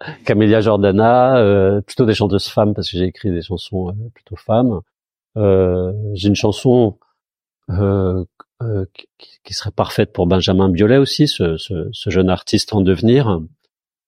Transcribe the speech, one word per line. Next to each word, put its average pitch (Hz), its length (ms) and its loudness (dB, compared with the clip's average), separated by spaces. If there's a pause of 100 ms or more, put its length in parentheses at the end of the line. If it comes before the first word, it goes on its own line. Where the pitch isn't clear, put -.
(260)
Camélia 107 360 4
Jordana, 110 760 4
euh, 101 440 2
plutôt - 240 -2
des 110 80 2
chanteuses 98 340 0
femmes, 104 260 0
parce 95 180 -8
que 90 60 -8
j'ai 90 80 0
écrit 92 260 -6
des 87 100 -4
chansons, 90 480 -8
euh, 107 240 -12
plutôt - 220 -20
femmes. 113 460 -2 (560)
Euh, 92 540 2 (220)
j'ai 95 140 -4
une 101 80 4
chanson, 113 600 0 (720)
euh, 95 560 -2 (360)
euh, 104 320 -4
qui, - 140 -20 (360)
qui - 100 -18
serait - 180 -10
parfaite - 400 -2
pour 90 160 0
Benjamin 92 420 2
Biolay 104 280 4
aussi, 139 300 0
ce, 85 280 -2
ce, 85 360 -10
ce - 180 -10
jeune 92 200 2
artiste - 440 -4
en 104 80 0
devenir. 98 580 2 (680)